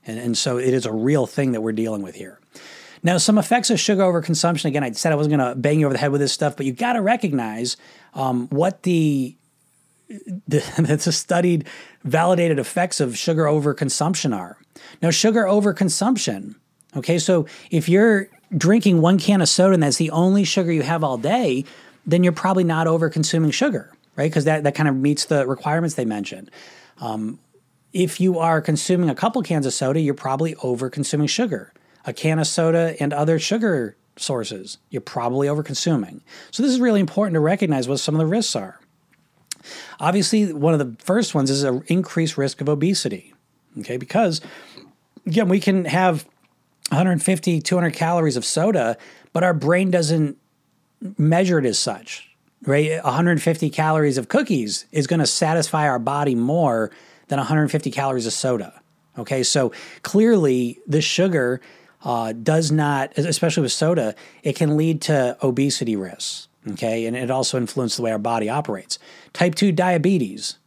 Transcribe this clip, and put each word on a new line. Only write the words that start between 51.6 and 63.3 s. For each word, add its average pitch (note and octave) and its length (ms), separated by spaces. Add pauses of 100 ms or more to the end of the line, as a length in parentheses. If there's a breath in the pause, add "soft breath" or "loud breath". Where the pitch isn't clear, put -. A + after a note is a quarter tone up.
as A2 140
such, - 500 (340)
right? D3+ 400
A C#3 80
hundred E3 300
fifty D#3+ 280
calories D#3 480
of A#2+ 100
cookies C3+ 640
is D3+ 160
gonna E3 180
satisfy D#3+ 600
our B2+ 100
body C3+ 380
more A#2+ 560 (380 loud breath)
than C#3 100
a C3 40
hundred D3+ 280
fifty D3+ 180
calories C3 360
of A2 80
soda, A#2+ 480 (360)
okay? B2+ 260
So B2+ 280 (300 loud breath)
clearly, D#3+ 840
the D3+ 160
sugar, C#3+ 600 (420 loud breath)
uh, A2+ 300
does D#3 360
not, D3 460
es-, D3 100
especially E3 380